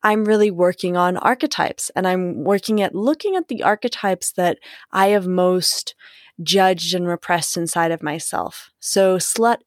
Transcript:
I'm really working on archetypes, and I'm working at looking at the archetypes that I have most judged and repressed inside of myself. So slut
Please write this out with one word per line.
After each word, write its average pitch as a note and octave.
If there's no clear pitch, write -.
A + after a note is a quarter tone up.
I'm G#3+
really G#3
working F3+
on F3+
archetypes, -
and F#3
I'm F3+
working G3+
at F#3+
looking D4+
at E4+
the A3+
archetypes G3+
that F3
I F#3+
have G3+
most F3+
judged F3
and F3
repressed F3
inside E3
of E3
myself. -
So F#3+
slut A3+